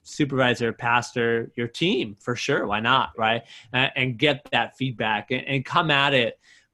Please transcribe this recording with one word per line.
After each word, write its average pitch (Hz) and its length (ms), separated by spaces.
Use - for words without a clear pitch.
Supervisor, 123 680
pastor, 117 840
your 120 100
team, 135 540
for 120 160
sure. - 300
Why 104 140
not, 123 380
right? 113 240
A-, 127 240
and 127 220
get 143 340
that 117 240
feedback 110 560
and, 127 140
and 135 180
come 170 260
at 139 240
it, 117 240